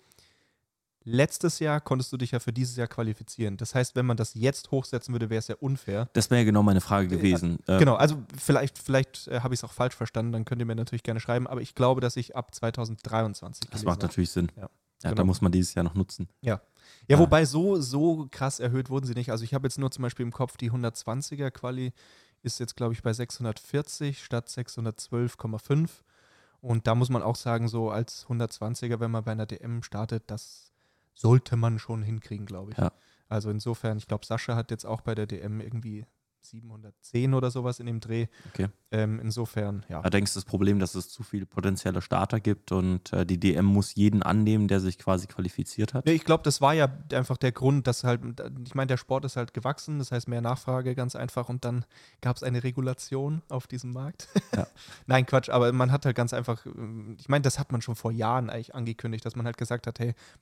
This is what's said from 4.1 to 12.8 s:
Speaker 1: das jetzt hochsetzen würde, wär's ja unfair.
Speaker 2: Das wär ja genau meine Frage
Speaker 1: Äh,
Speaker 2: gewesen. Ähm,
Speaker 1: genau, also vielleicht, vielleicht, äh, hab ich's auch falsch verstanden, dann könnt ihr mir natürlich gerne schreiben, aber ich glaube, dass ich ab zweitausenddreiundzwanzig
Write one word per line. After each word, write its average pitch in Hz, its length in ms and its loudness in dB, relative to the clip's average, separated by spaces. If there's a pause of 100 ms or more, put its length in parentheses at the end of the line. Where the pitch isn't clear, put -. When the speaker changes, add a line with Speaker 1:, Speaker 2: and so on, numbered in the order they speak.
Speaker 1:
das 113 180 -2
jetzt 123 360 0
hochsetzen 131 420 -4
würde, 113 180 -2
wär's 110 180 -2
ja 110 100 -6
unfair. 123 540 -2
Speaker 2:
Das - 180 2
wär 120 80 6
ja 120 60 8
genau 107 180 8
meine 98 180 8
Frage 98 260 2
Speaker 1:
Äh, 90 100 0
Speaker 2:
gewesen. 85 500 4
Ähm, 95 120 6
Speaker 1:
genau, 131 180 8
also 147 260 4 (140)
vielleicht, 139 420 2
vielleicht, - 500 0
äh, 123 120 -2
hab 127 120 -2
ich's 120 120 -4
auch - 80 -14
falsch 123 240 -2
verstanden, 117 360 -4
dann 113 120 -2
könnt 120 180 -4
ihr 117 40 -2
mir 113 100 -4
natürlich 117 260 -4
gerne 113 180 -4
schreiben, 123 280 -2
aber 127 120 -6
ich - 140 -12
glaube, 131 260 4
dass 120 160 0
ich 127 200 -6
ab - 180 -8
zweitausenddreiundzwanzig 113 1080 -4